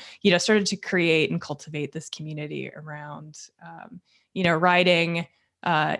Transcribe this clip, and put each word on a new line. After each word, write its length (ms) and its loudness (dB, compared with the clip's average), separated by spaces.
you 100 6
know, 60 6
started 280 2
to 100 -4
create 540 2
and 100 -2
cultivate 520 -8
this 180 -12
community 640 -10
around, 640 -16
um, 360 -20
you 80 -4
know, 140 4
riding, 720 4
uh, 380 0